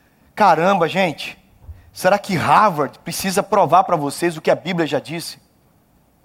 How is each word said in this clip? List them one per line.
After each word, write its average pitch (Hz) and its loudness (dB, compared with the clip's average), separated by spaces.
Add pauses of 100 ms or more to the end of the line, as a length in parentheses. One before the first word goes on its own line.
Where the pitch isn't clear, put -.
(360)
Caramba, 175 2
gente, 165 -4 (520)
será 196 0
que 202 -6
Harvard 151 0
precisa 185 -4
provar 185 2
pra 180 2
vocês 156 -2
o 156 -14
que 185 0
a 156 4
Bíblia 170 -4
já 139 -2
disse? 156 -12 (840)